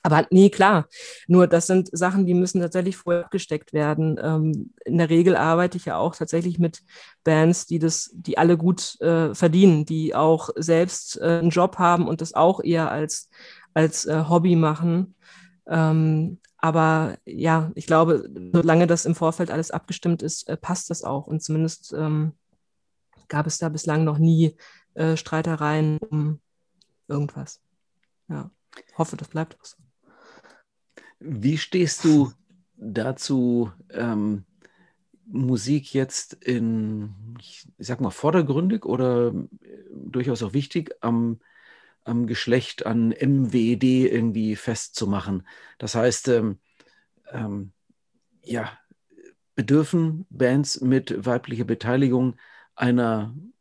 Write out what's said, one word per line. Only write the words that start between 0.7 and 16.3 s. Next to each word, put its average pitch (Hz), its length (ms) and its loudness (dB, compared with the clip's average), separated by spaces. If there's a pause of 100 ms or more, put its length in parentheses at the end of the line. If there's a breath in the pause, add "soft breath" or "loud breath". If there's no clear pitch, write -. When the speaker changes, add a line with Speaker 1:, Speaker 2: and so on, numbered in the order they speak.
Speaker 1:
Nur 180 200 8
das 170 200 2
sind 185 260 2
Sachen, 185 320 0
die 175 80 0
müssen 180 300 0
tatsächlich 180 340 -4
vorher 175 300 -2
abgesteckt - 480 -6
werden. 151 440 0
Ähm, 156 540 -2 (140)
in 139 100 0
der 165 140 2
Regel 170 260 6
arbeite 170 400 0
ich - 80 -10
ja 80 140 -4
auch 156 180 -2
tatsächlich 165 420 -4
mit 170 220 -2 (420 loud breath)
Bands, 160 440 4
die 170 120 -2
das, 160 360 -2
die - 240 -6
alle 165 180 6
gut, 175 460 -2
äh, 165 320 0
verdienen, 170 500 6
die 156 300 -4
auch 160 420 2
selbst, 165 640 -2
äh, 170 200 2
einen 170 100 4
Job 185 260 2
haben 175 320 2
und 160 140 -4
das 165 100 -10
auch 175 320 2
eher 160 260 0
als, - 380 -6 (460 loud breath)
als, 160 320 0
äh, 160 200 0
Hobby 170 300 6
machen. 165 600 0 (500 soft breath)
Ähm, 160 720 2 (180)